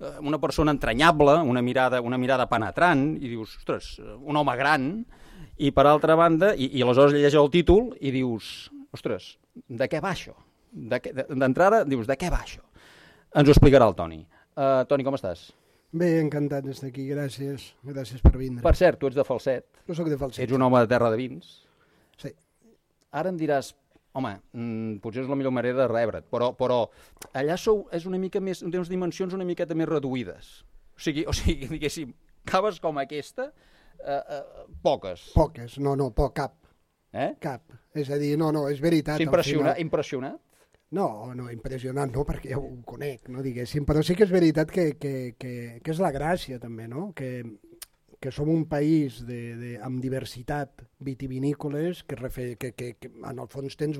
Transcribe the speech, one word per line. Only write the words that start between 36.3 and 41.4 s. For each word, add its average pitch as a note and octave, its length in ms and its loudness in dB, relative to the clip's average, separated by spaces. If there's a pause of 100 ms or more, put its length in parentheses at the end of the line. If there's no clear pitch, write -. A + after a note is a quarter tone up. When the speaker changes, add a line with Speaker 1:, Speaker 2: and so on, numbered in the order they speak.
Speaker 2:
cap. C#3 200 -4 (580)
Speaker 1:
Eh? C#3+ 280 -4
Speaker 2:
Cap. C3 220 -10 (320)
És C#3+ 160 -6
a C#3+ 60 -2
dir, D3 220 0
no, D#3 140 0
no, D3 160 -2
és C#3+ 120 -4
veritat, D#3 360 0
Speaker 1:
Sí, D#3+ 60 0
Speaker 2:
al D#3+ 60 0
Speaker 1:
impressiona-, D3+ 460 2
Speaker 2:
final. F3 60 -4
Speaker 1:
impressionat? D#3 600 -4 (520)
Speaker 2:
No, B2+ 400 -4
no, B2 160 -12